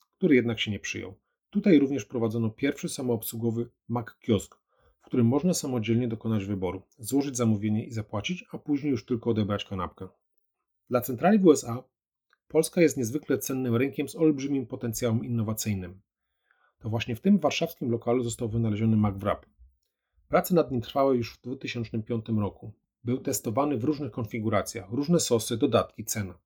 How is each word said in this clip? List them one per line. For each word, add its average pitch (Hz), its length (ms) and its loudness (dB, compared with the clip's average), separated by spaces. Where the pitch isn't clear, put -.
który 160 180 4
jednak 117 240 2
się 110 120 -4
nie 98 80 -4
przyjął. 95 340 -10
Tutaj 202 300 6
również 135 260 -2
prowadzono 113 440 -2
pierwszy 139 400 -4
samoobsługowy 117 800 -4
Mac 117 200 -4
Kiosk, - 420 -2
którym 120 160 4
można 147 260 2
samodzielnie 120 540 0
dokonać 113 380 -2
wyboru, 92 360 -4
złożyć 135 400 -2
zamówienie 110 480 0
i - 60 -14
zapłacić, 110 600 -8
a - 60 -12
później 143 340 -2
już 117 140 -2
tylko 117 240 -2
odebrać 101 360 0
kanapkę. 92 420 -8
Dla 123 120 2
centrali 156 380 4
w 185 60 6
U 160 60 12
S 131 120 6
A 120 200 -6
Polska 165 340 2
jest 151 160 4
niezwykle 131 400 -2
cennym 127 380 -2
rynkiem 135 340 0
z - 60 -14
olbrzymim 139 520 0
potencjałem 117 580 -2
innowacyjnym. 104 760 -4
To 113 100 -10
właśnie 113 260 -4
w - 60 -14
tym 196 180 6
warszawskim 143 520 -2
lokalu 120 320 0
został 117 260 -4
wynaleziony 110 480 2
McWrap. 101 480 0
Prace 180 280 2
nad 135 160 2
nim 123 100 -2
trwały 135 360 2
już 117 200 -6
w - 40 -20
dwutysięcznym 120 640 -8
piątym 113 360 -2
roku. 104 340 -6
Był 123 140 -2
testowany 131 600 -2
w 110 60 -4
różnych 139 280 -2
konfiguracjach, 107 800 -4
różne 147 280 2
sosy, 117 380 0
dodatki, 110 480 0
cena. 95 400 -6